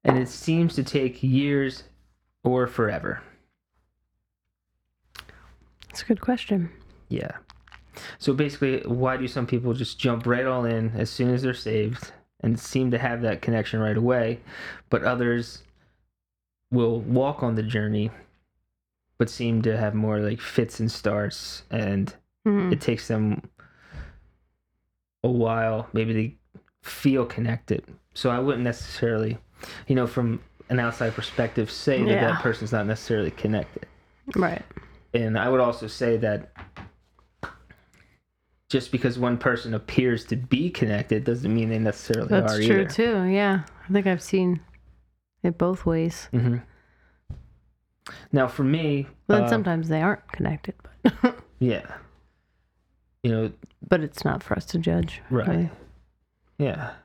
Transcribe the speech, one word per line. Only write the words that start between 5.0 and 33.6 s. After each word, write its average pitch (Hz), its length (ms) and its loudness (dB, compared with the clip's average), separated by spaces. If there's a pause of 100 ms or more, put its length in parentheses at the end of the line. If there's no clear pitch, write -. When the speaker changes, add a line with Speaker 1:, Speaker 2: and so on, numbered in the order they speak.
Speaker 2:
That's - 160 -14
a - 40 -12
good 226 140 2
question. 202 500 -2 (380)
Speaker 1:
Yeah. - 240 -6 (880)
So 139 140 0
basically, 139 480 0
why 127 360 0
do 131 120 -4
some 120 180 -2
people 120 280 0
just 123 240 -6
jump 120 280 0
right 123 200 2
all 127 180 0
in 113 320 0
as 113 140 0
soon 123 220 2
as 127 100 2
they're 127 120 0
saved 110 580 -2 (280)
and 117 180 0
seem 131 320 0
to 120 80 2
have 120 240 -2
that 107 200 0
connection 110 380 0
right 107 160 2
away, 117 440 2 (500)
but - 140 2
others 120 580 0 (1080)
will 117 300 2
walk 131 420 0
on 117 120 0
the 110 80 0
journey 107 480 0 (1080)
but 110 120 2
seem 113 320 0
to 110 140 2
have 107 180 0
more, 107 240 0
like, 107 220 -2
fits - 400 -4
and 113 100 0
starts, - 800 -4
and 101 440 -2 (300)
Speaker 2:
Mm-hmm. 202 280 2
Speaker 1:
it 156 80 0
takes - 260 -2
them 107 340 0 (1800)
a 123 80 2
while 113 640 0
maybe 113 200 0
to - 460 -4 (240)
feel 135 420 2
connected? - 600 -4 (300)
So - 160 0
I 123 100 0
wouldn't 131 240 0
necessarily 113 760 -2 (480)
you 135 80 4
know, 123 120 4
from 120 340 0 (280)
an 123 120 2
outside 117 340 0
perspective, 113 560 -2
say - 320 0
that 208 80 2
Speaker 2:
Yeah. 202 220 4
Speaker 1:
that - 100 -2
person's 110 300 -2
not 107 140 0
necessarily 107 440 -2
connected. - 560 -4 (500)